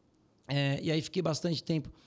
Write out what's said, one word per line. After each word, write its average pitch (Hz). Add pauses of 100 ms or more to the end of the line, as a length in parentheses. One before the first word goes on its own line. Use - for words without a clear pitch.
(480)
É, 139
e 165
aí 156
fiquei -
bastante 165
tempo, 160 (160)